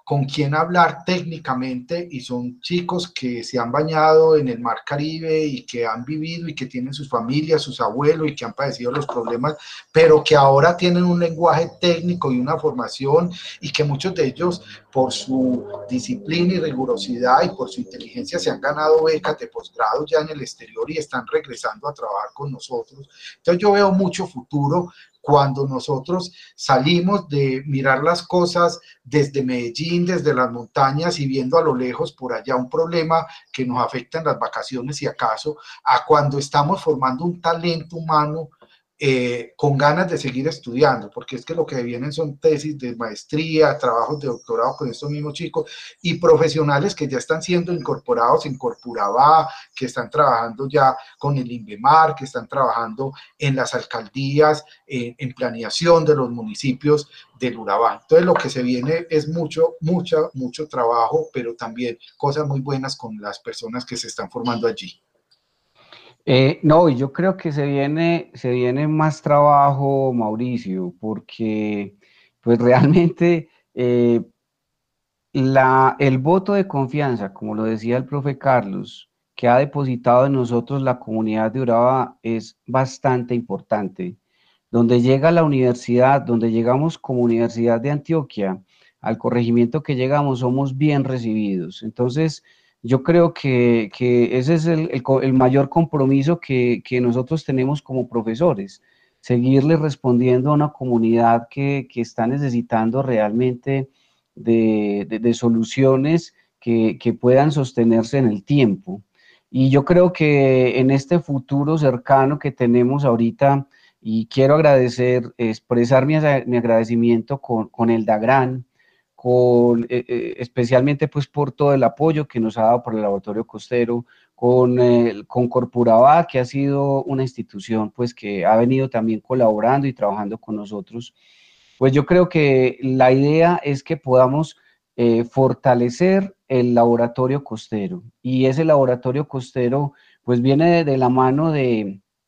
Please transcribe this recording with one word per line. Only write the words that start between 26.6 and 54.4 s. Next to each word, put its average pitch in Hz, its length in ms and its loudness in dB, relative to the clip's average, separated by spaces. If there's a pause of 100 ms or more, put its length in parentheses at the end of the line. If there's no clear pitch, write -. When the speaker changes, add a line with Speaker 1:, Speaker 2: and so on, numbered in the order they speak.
Speaker 1:
de 139 380 -2
mirar 135 360 0
las 170 240 -2
cosas 175 540 0 (240)
desde 139 400 0
Medellín, 127 600 -4
desde 156 280 0
las 127 160 0
montañas 139 680 -2
y 139 80 -4
viendo 131 300 -2
a 165 60 4
lo 147 120 0
lejos 127 380 -6
por 123 180 -10
allá 127 240 -6
un 127 140 -6
problema 165 580 -2 (240)
que 131 140 -6
nos 123 200 -2
afecta 127 340 -8
en 160 60 -8
las 123 140 -2
vacaciones, 123 560 -8
si 139 100 -8
acaso, 127 520 -6 (260)
a 131 220 0
cuando 143 340 2
estamos 147 420 0
formando 135 440 -2
un 175 160 -6
talento 165 560 -4
humano, 156 540 -2 (480)
eh, 123 560 -2
con 143 220 0
ganas 170 320 2
de 165 80 -4
seguir 131 300 -6
estudiando, 123 640 -2
porque - 240 -14
es 117 100 -16
que - 80 -12
lo 160 140 -2
que 127 160 -6
vienen 120 280 -8
son 147 280 -6
tesis 151 400 0
de 120 160 -8
maestría, 151 800 0
trabajos 120 420 -2
de 143 60 -10
doctorado 117 500 -4
con 135 140 -8
estos 143 220 -10
mismos 147 220 -8
chicos 156 360 -8 (320)
y 170 140 -2
profesionales 156 800 2
que 151 120 -4
ya 127 120 -6
están 160 240 -4
siendo 175 280 -2
incorporados 143 760 0
en 127 100 -8
Corpurabá, 123 880 0 (280)
que 123 100 -6
están 120 240 -8
trabajando 123 580 -2
ya 135 300 2 (220)
con 143 180 -2
el 120 140 -6
inbemar, 123 640 2
que 135 100 -10
están 120 220 -10
trabajando 117 640 -4 (240)
en 139 180 -2
las 127 200 -4
alcaldías, 139 920 0 (220)